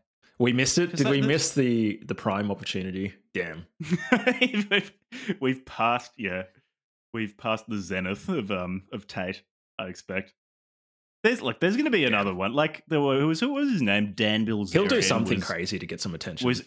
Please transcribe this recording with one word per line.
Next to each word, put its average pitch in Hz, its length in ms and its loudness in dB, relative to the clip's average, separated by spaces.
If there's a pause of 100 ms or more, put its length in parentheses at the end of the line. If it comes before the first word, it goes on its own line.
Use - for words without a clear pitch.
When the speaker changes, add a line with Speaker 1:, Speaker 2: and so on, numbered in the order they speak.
(400)
Speaker 1:
We 120 140 6
missed 131 240 2
it. 175 140 2
Speaker 2:
'cause 165 80 -4
Speaker 1:
Did 135 80 2
Speaker 2:
that, 135 40 2
Speaker 1:
we 139 100 4
Speaker 2:
that's 135 60 2
Speaker 1:
miss 147 260 0
the, 117 520 2
the 101 100 -6
prime 104 360 0
opportunity? 95 600 -6 (200)
Damn. 85 320 -6 (140)
Speaker 2:
<laughs> 196 640 0
We've, 208 500 0 (500)
we've 131 240 0
passed, 120 520 0
yeah. 92 260 -4 (680)
We've 110 240 -6
passed 110 320 -4
the 107 80 -4
zenith 92 520 -4
of, 123 220 -4
um, 92 320 -4 (100)
of 104 140 -12
Tate, 95 340 -8 (380)
I 95 80 -10
expect. 95 460 -10 (880)
There's, 226 180 2
like, 123 180 -4
there's 185 180 4
gonna 294 120 2
be 214 120 4
Speaker 1:
Yeah. 131 60 4
Speaker 2:
another 101 260 2
one. 95 200 -2
Like, 156 340 0
there 156 140 2
were, 135 180 4
who 147 80 4
was, 160 120 2
who 262 140 0
was 285 180 0
his 190 100 2
name? 104 340 2
Dan 107 300 2
Bilzerian 104 280 0
Speaker 1:
He'll 190 140 4
do 226 140 2
something 113 380 2
Speaker 2:
was, 90 80 -2
Speaker 1:
crazy 90 320 -4
to 87 60 -8
get 85 160 -10
some 92 120 -6
attention. 82 340 -6
Speaker 2:
was 123 180 2